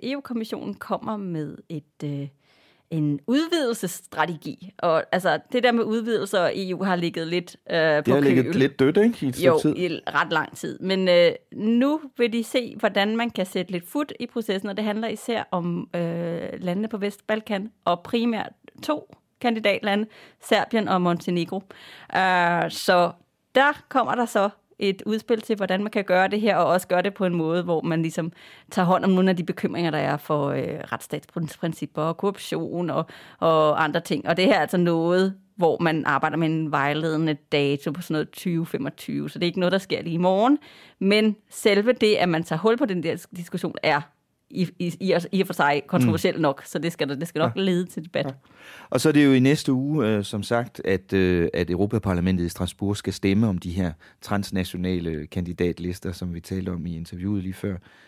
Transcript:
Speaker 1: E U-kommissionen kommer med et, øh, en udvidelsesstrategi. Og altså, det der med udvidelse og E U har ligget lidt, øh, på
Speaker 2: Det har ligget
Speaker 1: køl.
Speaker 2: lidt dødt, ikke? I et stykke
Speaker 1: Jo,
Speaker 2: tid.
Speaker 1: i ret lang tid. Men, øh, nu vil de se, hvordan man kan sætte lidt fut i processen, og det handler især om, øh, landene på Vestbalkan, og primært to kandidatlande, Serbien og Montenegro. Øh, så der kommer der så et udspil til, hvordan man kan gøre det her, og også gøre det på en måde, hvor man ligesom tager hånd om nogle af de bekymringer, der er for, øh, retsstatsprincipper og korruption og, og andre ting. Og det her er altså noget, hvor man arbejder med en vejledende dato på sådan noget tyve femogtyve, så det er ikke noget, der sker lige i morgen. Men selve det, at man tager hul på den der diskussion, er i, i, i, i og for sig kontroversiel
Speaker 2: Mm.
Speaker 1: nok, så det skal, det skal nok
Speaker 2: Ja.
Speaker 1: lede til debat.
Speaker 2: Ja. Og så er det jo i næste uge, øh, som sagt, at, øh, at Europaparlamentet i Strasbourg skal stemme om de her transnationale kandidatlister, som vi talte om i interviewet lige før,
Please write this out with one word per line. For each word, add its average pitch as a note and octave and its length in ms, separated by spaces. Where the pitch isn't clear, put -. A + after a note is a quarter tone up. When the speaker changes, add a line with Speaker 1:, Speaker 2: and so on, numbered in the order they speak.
Speaker 1:
E C4+ 140
U-kommissionen A3 580
kommer G#3+ 420
med E3 400
et, - 360
øh, C#3+ 240
en D3 360
udvidelsesstrategi. A3+ 1500
Og D#3+ 340
altså, F#3 260
det B3 100
der A#3+ 100
med A#3 120
udvidelse G#3+ 560
og E3 180
E F#3 160
U D#3 100
har F#3 120
ligget E3+ 320
lidt, F3 280
øh, E3+ 60
på D#3 280
Speaker 2:
Det B2+ 100
har C#3+ 60
ligget B2+ 240
Speaker 1:
køl. D#3+ 120
Speaker 2:
lidt C3+ 220
dødt, C3+ 180
ikke? A3 300
I - 20
et A#2+ 60
stykke E3 120
Speaker 1:
Jo, D#3+ 140
Speaker 2:
tid. D3+ 160
Speaker 1:
i E3+ 300
ret D#3 260
lang D#3 240
tid. - 220
Men, F#3+ 300
øh, F3 240
nu A#3+ 480
vil A#3+ 140
de A3+ 120
se, A#3+ 340
hvordan G#3 380
man A#3 140
kan F#3 160
sætte F#3 260
lidt F3 160
fut D4 320
i A#3+ 60
processen, G#3 420
og G3 80
det G#3+ 80
handler G#3+ 240
især G#3+ 420
om, F3 440
øh, E3+ 460
landene F#3 300
på A3 100
Vestbalkan, G#3 720
og F3 160
primært A#3 520
to - 320
kandidatlande, G#3+ 640
Serbien G#3+ 460
og F#3 140
Montenegro. F3 600
Øh, F3 540
så F3+ 420
der C#4 340
kommer B3 260
der A#3 120
så G3+ 220
et G3 260
udspil A3 340
til, A3 160
hvordan F#3+ 260
man G#3+ 80
kan G3+ 140
gøre F#3 240
det G3+ 120
her, G3+ 160
og E3+ 100
også F3+ 220
gøre F3+ 140
det G3 120
på G3 100
en F3 100
måde, E3 280
hvor E3+ 200
man E3 200
ligesom E3 300
tager F#3 160
hånd F#3 180
om G3 60
nogle F#3+ 200
af F3+ 60
de F3 80
bekymringer, E3+ 460
der D3+ 80
er C#3+ 180
for, D3 320
øh, C#3 140
retsstatsprincipper - 1120
og E3 140
korruption E3+ 760
og, D3+ 160
og D#3 460
andre D#3+ 160
ting. - 280
Og E3 80
det F3+ 80
her G#3+ 100
er F3 60
altså D3+ 160
noget, F3 580
hvor E3 260
man D#3+ 240
arbejder D3 300
med E3 120
en D#3+ 220
vejledende D#3 640
dato C#3+ 380
på F3 120
sådan D#3+ 120
noget D3+ 160
tyve E3+ 360
femogtyve, C#3+ 640
så - 80
det F3 60
er F3 40
ikke E3+ 120
noget, F3+ 120
der F#3+ 60
sker F#3+ 240
lige E3 120
i E3 40
morgen. G3+ 400
Men G#3 380
selve G#3 420
det, G#3+ 220
at F3+ 140
man E3 160
tager D#3+ 160
hul A3 160
på C4 100
den F3+ 160
der E3 240
diskussion, F3 460
er D3 180
i, F#3 180
i, F3 220
i, F3+ 140
i F#3+ 80
og F#3 60
for F#3 80
sig D3 320
kontroversiel B2 480
Speaker 2:
Mm. - 60
Speaker 1:
nok, C#3+ 240
så - 140
det E3 140
skal, C#3 280
det E3+ 80
skal - 100
nok D#3 180
Speaker 2:
Ja. F#3+ 40
Speaker 1:
lede F#3 260
til E3 180
debat. C#3+ 220
Speaker 2:
Ja. C3+ 40
Og C3+ 100
så D#3 80
er D3+ 40
det C#3+ 120
jo C#3 80
i B2+ 80
næste C#3 320
uge, C3+ 340
øh, G#2 180
som G2+ 180
sagt, A#2 420
at, F#2+ 280
øh, F2+ 420
at E2+ 160
Europaparlamentet F#2 760
i F2 40
Strasbourg G2 480
skal - 160
stemme G2+ 360
om F2+ 100
de F2 120
her F2 220
transnationale F2+ 1080
kandidatlister, F2 840
som F2 220
vi E2+ 60
talte F#2 300
om E2+ 160
i E2+ 100
interviewet F#2 460
lige F#2 120
før, G2 220